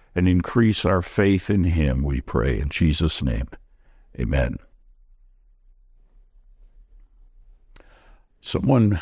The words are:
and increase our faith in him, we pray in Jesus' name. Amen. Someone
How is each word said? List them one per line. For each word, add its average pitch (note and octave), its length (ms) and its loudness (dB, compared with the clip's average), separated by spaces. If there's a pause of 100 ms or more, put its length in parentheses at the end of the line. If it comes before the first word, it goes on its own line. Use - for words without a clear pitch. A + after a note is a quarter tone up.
(160)
and F2+ 120 2
increase G2 560 2
our F#2 160 2
faith G2 480 0
in G2+ 140 2
him, D#2 400 0
we C#2 180 -2
pray B1 380 -2
in C#2 120 -4
Jesus' D#2+ 520 0
name. B1 240 -4 (720)
Amen. B1 380 -2 (3750)
Someone G#2+ 600 0